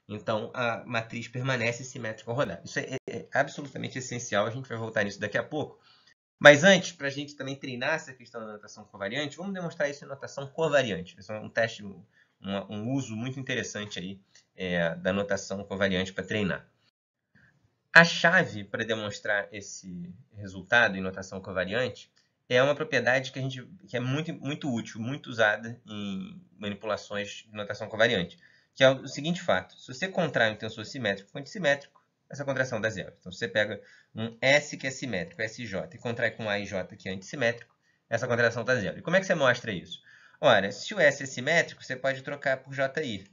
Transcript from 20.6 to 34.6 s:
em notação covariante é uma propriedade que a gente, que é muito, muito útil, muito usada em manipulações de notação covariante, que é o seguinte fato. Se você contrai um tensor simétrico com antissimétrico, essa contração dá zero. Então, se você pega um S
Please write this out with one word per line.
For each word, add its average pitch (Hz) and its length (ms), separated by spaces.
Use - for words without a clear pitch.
em 95 40
notação 95 380
covariante 98 720
é 123 120
uma 143 140
propriedade 131 560
que - 80
a - 20
gente, 127 240
que - 80
é 123 40
muito, 135 340
muito 135 400
útil, 110 260
muito 127 280
usada 113 580
em 98 560
manipulações 104 920
de - 40
notação 104 360
covariante, 107 500
que 135 120
é 131 40
o 135 200
seguinte 160 320
fato. - 360
Se - 160
você 185 140
contrai 135 460
um - 20
tensor 110 300
simétrico 101 480
com 139 60
antissimétrico, 143 600
essa 135 160
contração 127 340
dá 110 100
zero. 92 300
Então, - 100
se 90 100
você 120 100
pega 107 320
um 113 240
S 143 380